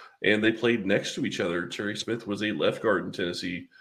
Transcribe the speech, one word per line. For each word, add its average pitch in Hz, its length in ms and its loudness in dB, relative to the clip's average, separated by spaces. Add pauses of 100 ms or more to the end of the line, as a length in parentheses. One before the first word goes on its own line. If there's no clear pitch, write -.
(220)
and 107 220 4
they 113 80 6
played 113 340 2
next 101 300 2
to 143 100 -2
each 98 140 -2
other. 87 260 0
Trey 104 300 -4
Smith 117 280 -4
was 101 200 -4
a 107 80 0
left 90 280 2
guard 98 240 2
in 90 60 -8
Tennessee, 90 560 -4 (140)